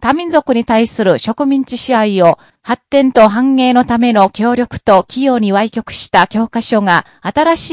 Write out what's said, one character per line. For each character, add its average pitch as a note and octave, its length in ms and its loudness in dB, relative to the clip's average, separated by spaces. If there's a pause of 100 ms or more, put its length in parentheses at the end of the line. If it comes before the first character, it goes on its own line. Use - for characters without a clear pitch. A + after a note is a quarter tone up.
多 A#3 120 -2
民 E4+ 180 -4
族 D4+ 220 0
に A#3 120 0
対 A3+ 220 0
す - 160 -6
る F3+ 160 2
植 B3+ 280 -4
民 C4+ 180 0
地 B3 140 -8
支 B3+ 160 -2
配 G#3 280 0
を E3 160 4 (240)
発 - 280 -6
展 C#4 200 2
と A3 180 6
繁 B3+ 300 0
栄 B3+ 140 2
の B3 120 4
た A#3+ 140 -2
め A#3+ 140 2
の G3+ 180 2
協 A#3 240 -2
力 B3 240 -4
と F#3+ 300 2
寄 C4 160 -6
与 B3+ 140 0
に G#3 140 0
歪 G#3 180 0
曲 - 220 -10
し - 180 -6
た F3+ 160 2
教 A3+ 200 -4
科 A#3 140 -6
書 A3 220 -2
が F3+ 240 0 (160)
新 D#4 340 0
し - 160 -6